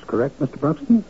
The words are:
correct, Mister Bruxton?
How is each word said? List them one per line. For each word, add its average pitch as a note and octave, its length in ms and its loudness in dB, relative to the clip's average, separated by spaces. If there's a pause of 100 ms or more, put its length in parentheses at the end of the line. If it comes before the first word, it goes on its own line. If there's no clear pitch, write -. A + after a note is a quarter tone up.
correct, B2 340 -2
Mister C#3 180 -4
Bruxton? A3 520 0